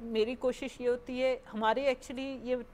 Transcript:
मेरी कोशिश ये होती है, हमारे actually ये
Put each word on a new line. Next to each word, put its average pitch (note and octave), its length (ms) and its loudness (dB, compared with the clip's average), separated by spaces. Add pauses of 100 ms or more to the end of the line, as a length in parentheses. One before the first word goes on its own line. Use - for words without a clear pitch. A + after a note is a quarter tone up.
मेरी A#3 340 0
कोशिश B3+ 460 -2
ये B3 60 0
होती B3 320 -2
है, B3+ 280 2
हमारे A3+ 480 2
actually C4 500 -8
ये B3 280 0